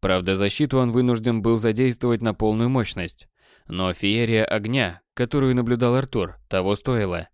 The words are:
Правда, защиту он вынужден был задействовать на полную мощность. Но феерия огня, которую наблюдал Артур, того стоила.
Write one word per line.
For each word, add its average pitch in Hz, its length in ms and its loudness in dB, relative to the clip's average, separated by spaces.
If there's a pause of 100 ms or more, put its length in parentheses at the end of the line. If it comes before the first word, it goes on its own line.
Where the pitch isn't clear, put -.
Правда, 92 360 0
защиту 110 420 0
он 123 140 2
вынужден 117 500 2
был 113 160 2
задействовать 117 640 0
на 110 120 0
полную 110 340 0
мощность. 107 600 -4 (380)
Но 92 260 -4
феерия 110 520 2
огня, 107 560 -2 (140)
которую 127 420 0
наблюдал 120 400 2
Артур, 120 400 -4 (120)
того 95 280 0
стоила. 101 580 -2